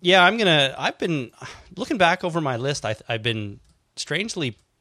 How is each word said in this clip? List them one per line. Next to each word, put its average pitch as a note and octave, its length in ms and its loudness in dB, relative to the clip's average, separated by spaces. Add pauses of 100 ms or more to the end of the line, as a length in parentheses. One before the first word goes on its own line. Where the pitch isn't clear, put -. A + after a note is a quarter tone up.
yeah, F3+ 240 6
I'm G#3+ 140 4
gonna, D#3 400 4
I've G3 180 -4
been, D#3 340 -2 (460)
looking B3 220 -4
back F3+ 260 4
over E3+ 160 -2
my C3+ 160 -2
list, C3+ 300 -4
I, A2 100 -2 (100)
I've A2+ 160 -4
been G#2+ 380 -6 (360)
strangely, E3 600 -6 (240)